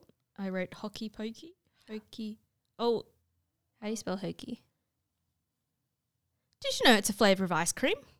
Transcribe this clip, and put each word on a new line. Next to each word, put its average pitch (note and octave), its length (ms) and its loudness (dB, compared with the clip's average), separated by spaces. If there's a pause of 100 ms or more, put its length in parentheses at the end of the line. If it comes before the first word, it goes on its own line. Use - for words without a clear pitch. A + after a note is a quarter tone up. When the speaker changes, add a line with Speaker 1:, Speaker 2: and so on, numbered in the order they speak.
(380)
Speaker 1:
I G3 120 -6
wrote F#3 240 -4
hockey G#3+ 340 -10
pokey. A3+ 460 -12 (360)
Hokey. G#3+ 480 -12 (400)
Oh. A#3 260 2 (760)
Speaker 2:
How G#3+ 60 -10
do G#3+ 60 -4
you A3+ 40 -4
spell F#3+ 220 -4
hokey? - 440 -8 (2000)
Speaker 1:
Did C5+ 200 -2
you E4+ 100 8
know A3 80 10
it's G#3 120 0
a G3 40 -2
flavour F#3+ 300 6
of F3+ 80 0
ice E3 200 0
cream? F4 240 0 (240)